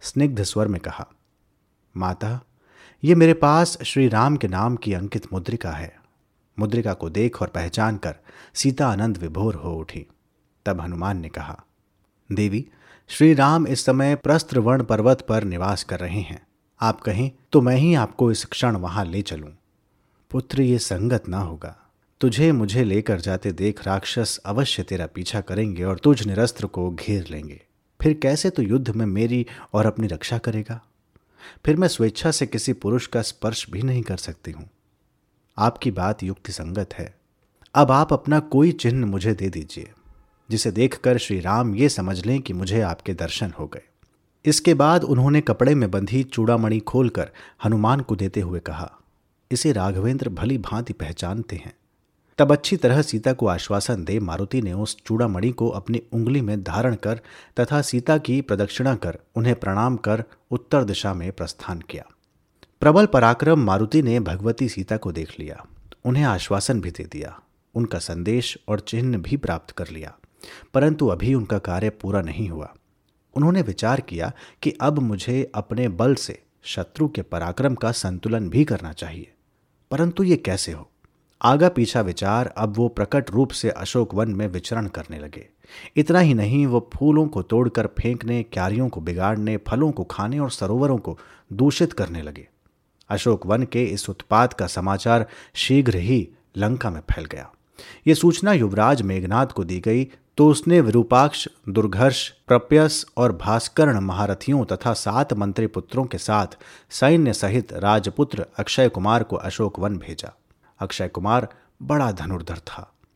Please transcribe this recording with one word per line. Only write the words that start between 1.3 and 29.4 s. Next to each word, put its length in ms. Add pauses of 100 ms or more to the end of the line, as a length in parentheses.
"माता, 480 (600)
ये 100
मेरे 200
पास 500
श्री 240
राम 280
के 120
नाम 280
की 160
अंकित 400
मुद्रिका 380
है।" 260 (600)
मुद्रिका 360
को 160
देख 320
और 60
पहचान 480
कर 200 (380)
सीता 340
आनंद 300
विभोर 360
हो 200
उठी। 320 (600)
तब 140
हनुमान 380
ने 100
कहा, 360 (680)
"देवी, 360 (400)
श्री 260
राम 320
इस 180
समय 300
प्रस्त्रवण 680
पर्वत 460
पर 160
निवास 400
कर 160
रहे 200
हैं। 260 (360)
आप 180
कहें 300 (220)
तो 80
मैं 160
ही 180
आपको 360
इस 140
क्षण 320
वहां 300
ले 160
चलूं।" 280 (800)
"पुत्र, 320
ये 160
संगत 500
ना 100
होगा। 380 (440)
तुझे 320
मुझे 320
लेकर 360
जाते 320
देख 340
राक्षस 580
अवश्य 380
तेरा 240
पीछा 340
करेंगे 440
और 140
तुझ 280
निरस्त्र 400
को 240
घेर 400
लेंगे। 320 (400)
फिर 120
कैसे 360
तू 120
युद्ध 280
में 160
मेरी 400 (260)